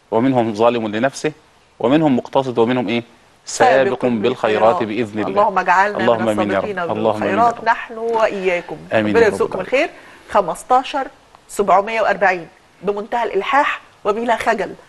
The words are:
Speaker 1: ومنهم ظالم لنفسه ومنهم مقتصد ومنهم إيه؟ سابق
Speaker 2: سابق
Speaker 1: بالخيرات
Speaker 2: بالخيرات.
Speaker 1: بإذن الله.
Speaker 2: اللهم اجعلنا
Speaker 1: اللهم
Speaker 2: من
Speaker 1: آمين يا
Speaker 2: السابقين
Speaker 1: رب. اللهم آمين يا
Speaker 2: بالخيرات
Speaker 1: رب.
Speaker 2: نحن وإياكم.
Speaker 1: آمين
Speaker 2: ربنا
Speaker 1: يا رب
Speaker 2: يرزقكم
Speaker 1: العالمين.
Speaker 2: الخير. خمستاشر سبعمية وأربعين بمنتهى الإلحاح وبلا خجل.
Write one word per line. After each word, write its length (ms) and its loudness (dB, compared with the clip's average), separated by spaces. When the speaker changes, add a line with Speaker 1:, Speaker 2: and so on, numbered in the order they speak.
Speaker 1:
ومنهم 440 0
ظالم 340 2
لنفسه 440 -2
ومنهم 360 2
مقتصد 420 -2
ومنهم 300 2
إيه؟ 140 -2
سابق 260 2
Speaker 2:
سابق 220 -2
Speaker 1:
بالخيرات 680 2
Speaker 2:
بالخيرات. 60 -2
Speaker 1:
بإذن 360 -4
الله. 100 -2
Speaker 2:
اللهم 300 0
اجعلنا 400 2
Speaker 1:
اللهم 240 2
Speaker 2:
من 60 0
Speaker 1:
آمين 220 0
يا 80 0
Speaker 2:
السابقين 200 -4
Speaker 1:
رب. 180 -4
اللهم 260 0
آمين 60 0
يا 80 -2
Speaker 2:
بالخيرات 220 2
Speaker 1:
رب. 60 -12
Speaker 2:
نحن 340 -2
وإياكم. 760 -2
Speaker 1:
آمين 140 2
Speaker 2:
ربنا 140 2
Speaker 1:
يا 60 6
رب 60 2
Speaker 2:
يرزقكم 280 -4
Speaker 1:
العالمين. 60 -10
Speaker 2:
الخير. 60 -4
خمستاشر 760 0
سبعمية 520 0
وأربعين 480 0
بمنتهى 420 -4
الإلحاح 560 0
وبلا 320 -2
خجل. 380 -2